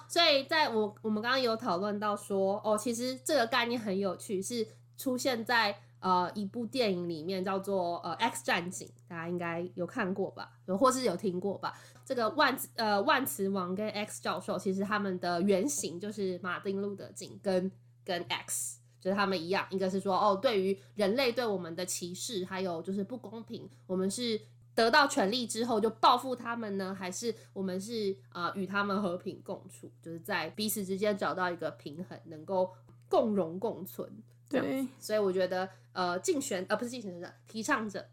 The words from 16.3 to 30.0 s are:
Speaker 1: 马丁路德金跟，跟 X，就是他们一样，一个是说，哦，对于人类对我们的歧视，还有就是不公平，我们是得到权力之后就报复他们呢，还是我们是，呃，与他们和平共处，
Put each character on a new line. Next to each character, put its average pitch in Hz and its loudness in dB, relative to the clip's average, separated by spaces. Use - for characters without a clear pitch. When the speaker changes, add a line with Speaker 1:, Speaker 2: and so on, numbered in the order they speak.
Speaker 1:
马 175 -4
丁 196 -2
路 202 -4
德 196 -12
金 151 -12
跟， 185 2
跟 180 -4
X， - -4
就 185 -2
是 196 4
他 202 4
们 190 2
一 165 -4
样， 185 0
一 190 -2
个 185 0
是 190 0
说， 185 0
哦， 202 6
对 214 2
于 196 2
人 208 2
类 262 2
对 240 0
我 202 0
们 170 -8
的 180 -4
歧 180 -6
视， 185 -6
还 185 -4
有 170 -2
就 190 -4
是 196 -2
不 208 -8
公 226 -12
平， 214 -12
我 185 -2
们 190 2
是 226 -2
得 233 6
到 285 8
权 233 2
力 247 -2
之 220 -2
后 233 2
就 214 4
报 254 6
复 254 -2
他 233 -6
们 208 -4
呢， 190 -4
还 185 -6
是 226 -2
我 196 -6
们 185 -2
是， 202 -2
呃， 175 -2
与 190 -4
他 202 0
们 202 2
和 185 0
平 180 -8
共 - -8
处， - -18